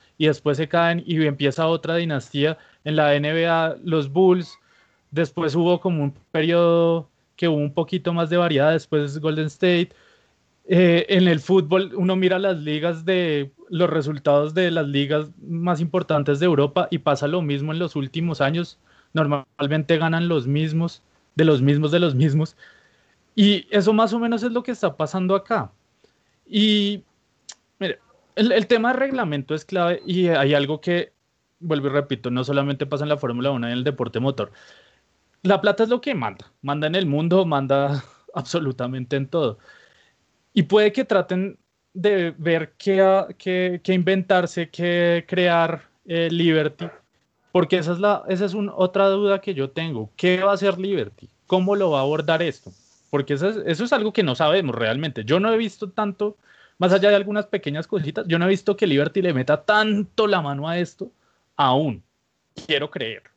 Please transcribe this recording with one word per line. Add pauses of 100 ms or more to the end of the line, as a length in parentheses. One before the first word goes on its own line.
(180)
y
después
se
caen
y
empieza
otra
dinastía. (260)
En
la
N
B
A,
los
Bulls, (520)
después
hubo
como
un (160)
periodo (280)
que
hubo
un
poquito
más
de
variedad,
después
Golden
State. (760)
Eh,
en
el
fútbol,
uno
mira
las
ligas
de, (200)
los
resultados
de
las
ligas (120)
más
importantes
de
Europa
y
pasa
lo
mismo
en
los
últimos
años. (360)
Normalmente
ganan
los
mismos, (340)
de
los
mismos,
de
los
mismos. (800)
Y
eso
más
o
menos
es
lo
que
está
pasando
acá. (800)
Y, (760)
mire, (360)
el,
el
tema
de
reglamento
es
clave
y
hay
algo
que, (480)
vuelvo
y
repito,
no
solamente
pasa
en
la
Fórmula
uno
y
en
el
deporte
motor. (920)
La
plata
es
lo
que
manda, (120)
manda
en
el
mundo,
manda (160)
<laughs>
absolutamente
en
todo. (960)
Y
puede
que
traten (340)
de
ver
qué,
a-,
qué,
qué
inventarse,
qué
crear, (240)
eh,
Liberty, (640)
porque
esa
es
la,
esa
es
un,
otra
duda
que
yo
tengo.
¿Qué
va
a
hacer
Liberty? (180)
¿Cómo
lo
va
a
abordar
esto? (380)
Porque
eso
es,
eso
es
algo
que
no
sabemos
realmente.
Yo
no
he
visto
tanto, (400)
más
allá
de
algunas
pequeñas
cositas,
yo
no
he
visto
que
Liberty
le
meta
tanto
la
mano
a
esto (460)
aún. (640)
Quiero
creer. (140)